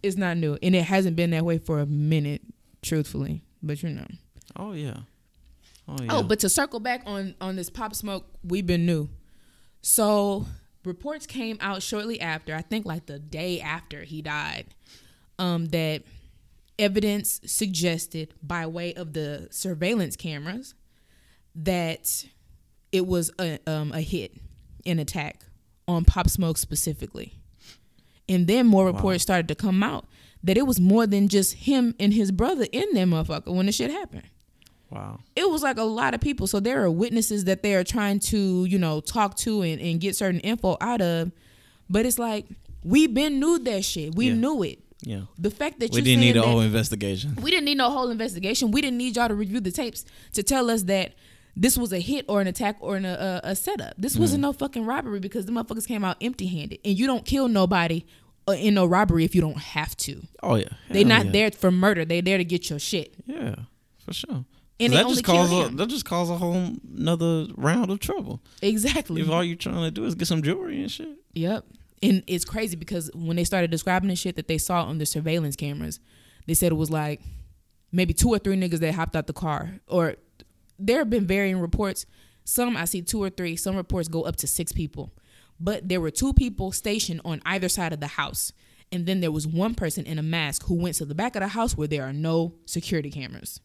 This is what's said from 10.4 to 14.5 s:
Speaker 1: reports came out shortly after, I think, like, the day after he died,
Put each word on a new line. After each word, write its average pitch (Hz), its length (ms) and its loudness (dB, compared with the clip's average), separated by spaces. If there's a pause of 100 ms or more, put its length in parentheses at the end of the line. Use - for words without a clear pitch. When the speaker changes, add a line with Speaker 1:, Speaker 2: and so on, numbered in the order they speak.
Speaker 1:
reports 269 420 -8
came 226 340 -8
out 190 220 -4
shortly 220 380 -6
after, 156 340 -6
I 165 80 -6
think, 214 240 -6
like, 165 200 -8
the 143 120 -14
day 156 420 -6
after 151 440 -10
he 156 180 -12
died, 147 440 -6 (720)